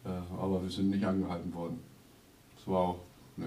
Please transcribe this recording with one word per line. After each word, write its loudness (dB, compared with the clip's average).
Äh, -6
aber 2
wir -2
sind 2
nicht 2
angehalten 0
worden. -4
Es -12
war 4
auch, 4
nö, -4